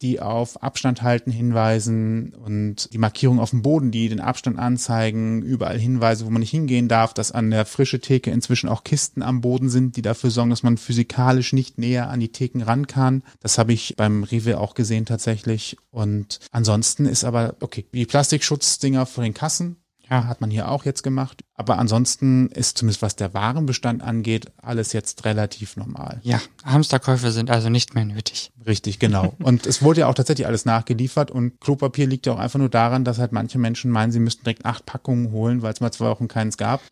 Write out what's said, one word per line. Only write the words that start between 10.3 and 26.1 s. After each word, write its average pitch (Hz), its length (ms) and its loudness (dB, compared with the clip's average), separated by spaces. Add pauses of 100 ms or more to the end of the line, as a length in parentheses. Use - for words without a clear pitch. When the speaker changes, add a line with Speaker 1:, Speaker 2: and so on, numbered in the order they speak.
Speaker 1:
dass 117 140 0
man 117 140 4
physikalisch 123 760 0
nicht 135 240 -2
näher 120 320 -2
an 123 100 -2
die 113 140 -2
Theken 127 280 -4
ran 117 240 0
kann. 131 380 2 (160)
Das - 180 -2
habe 113 140 4
ich - 240 0
beim 104 280 2
Rewe 113 360 -2
auch 104 140 -4
gesehen 110 320 0
tatsächlich. 110 720 -4 (120)
Und 104 500 -2 (120)
ansonsten 117 540 2
ist 127 180 0
aber, 117 380 0
okay, - 320 -8
die 123 120 -2
Plastikschutzdinger 139 1000 2
vor - 180 -6
den 110 100 0
Kassen, 175 440 -4 (320)
Speaker 2:
Ja. 127 160 2
Speaker 1:
hat 120 160 -6
man 110 100 -2
hier 107 180 -2
auch 139 140 -2
jetzt - 180 -4
gemacht. 135 420 -4 (140)
Aber 101 200 0
ansonsten 127 720 2
ist - 280 -4
zumindest, 107 240 0
was 104 140 -2
der 98 180 -4
Warenbestand 120 680 -2
angeht, 113 480 -2 (100)
alles 117 300 -4
jetzt - 320 -6
relativ 107 540 -4
normal. 69 440 -12